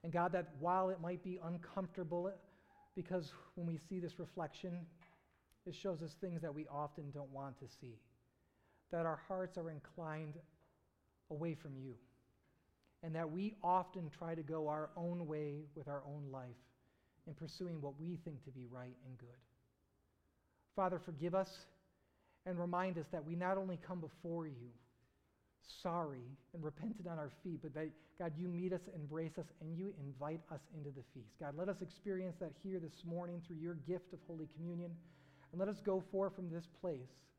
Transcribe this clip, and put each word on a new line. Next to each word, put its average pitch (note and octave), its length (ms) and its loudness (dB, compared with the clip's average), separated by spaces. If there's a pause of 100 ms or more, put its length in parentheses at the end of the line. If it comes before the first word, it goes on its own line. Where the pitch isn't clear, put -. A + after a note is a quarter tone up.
And E3 100 0
God, E3+ 200 8
that F3+ 160 4 (120)
while F#3 280 8
it F#3 120 2
might F3+ 220 0
be F3+ 220 -2
uncomfortable, F3 880 0 (640)
because F3 380 0 (220)
when E3+ 120 0
we E3 100 2
see F#3 240 -2
this E3+ 180 -4
reflection, F3 680 -2 (800)
it F3+ 80 -4
shows F3+ 280 0
us D#3 180 -4
things E3+ 220 0
that D3+ 120 0
we D3+ 160 -2
often D3 400 -2
don't C#3 200 -6
want C3+ 280 -4
to C3+ 60 -10 (160)
see, A#2+ 160 -10 (960)
that E3 140 4
our D#3 200 4
hearts F#3 300 0
are E3 140 -2
inclined D#3 640 -4 (960)
away D#3+ 240 2
from D3 200 -8
you, C3 200 -6 (1080)
and E3 120 0
that D#3+ 160 2
we G3 320 2
often F3+ 480 6
try E3 240 0
to D#3+ 80 0
go D#3 260 2
our D3+ 260 2
own F3 320 0
way D3+ 380 0 (100)
with D3 140 -6
our C#3+ 180 0
own C#3+ 240 -4
life B2+ 260 -6 (680)
in D#3+ 60 -8
pursuing E3 480 -4
what C#3+ 180 -4
we E3 260 -2
think D3 200 -6
to C#3 60 -10
be B2+ 200 -8
right B2+ 240 -8 (120)
and C3 100 -10
good. A#2+ 120 -14 (1500)
Father, F#3 220 6
forgive E3+ 360 0
us F#3+ 320 2 (760)
and F3+ 140 0
remind F3 400 4
us D3 120 -2
that D#3 140 -2
we E3 100 -2
not F3+ 220 6
only F#3 300 2
come F3+ 140 -2
before E3 460 -2
you B2 220 -6 (1120)
sorry D3 540 -2 (160)
and E3+ 100 -6
repentant D#3 460 -4
on E3 100 -2
our D3 120 -2 (120)
feet, E3 200 -2
but D3+ 100 -6
that, D#3 160 0 (300)
God, E3+ 200 0
you F3+ 100 2
meet F3+ 260 4
us, F3+ 80 0 (120)
embrace D#3 440 -2
us, E3 80 -2 (160)
and D#3+ 120 -2
you F#3+ 240 0
invite C#3+ 440 -2 (100)
us D3 80 -4 (160)
into C#3+ 140 -4
the C3+ 120 -8 (120)
feast. A2 260 -12
God, C#3+ 160 -2
let F#3 140 2
us G3 100 0
experience F#3 600 0
that E3 120 -2 (100)
here F#3+ 160 0
this E3 280 -6
morning F3 400 0
through E3+ 100 -6
your E3 200 0 (120)
gift F3+ 240 0
of E3 140 -8
Holy D#3+ 280 -4
Communion, E3+ 360 -2 (600)
and F3 80 0
let F#3+ 80 6
us G#3 120 0
go F#3+ 300 6
forth G3 240 6
from F3+ 160 -2
this E3 160 -2 (140)
place C#3 320 0 (260)